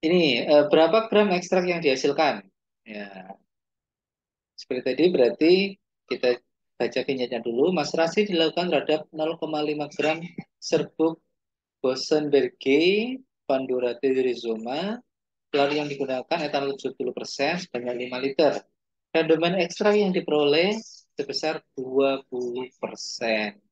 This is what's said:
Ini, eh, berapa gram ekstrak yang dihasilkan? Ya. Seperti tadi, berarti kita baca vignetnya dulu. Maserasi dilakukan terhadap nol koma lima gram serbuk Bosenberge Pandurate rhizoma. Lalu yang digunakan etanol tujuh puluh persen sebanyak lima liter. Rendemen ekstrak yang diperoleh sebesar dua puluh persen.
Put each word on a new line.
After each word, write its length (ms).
Ini, 180
eh, 240
berapa 400
gram 240
ekstrak 320
yang 160
dihasilkan? 640
Ya. 480
Seperti 280
tadi, 160
berarti 440
kita 320
baca 260
vignetnya 400
dulu. 320
Maserasi 560
dilakukan 400
terhadap 320
nol 260
koma 240
lima 260
gram 300
serbuk 600
Bosenberge 1400
Pandurate 640
rhizoma. 880
Lalu 240
yang 80
digunakan 540
etanol 340
tujuh 220
puluh 160
persen 480
sebanyak 460
lima 120
liter. 400
Rendemen 480
ekstrak 320
yang 160
diperoleh 640
sebesar 480
dua 540
puluh 480
persen. 800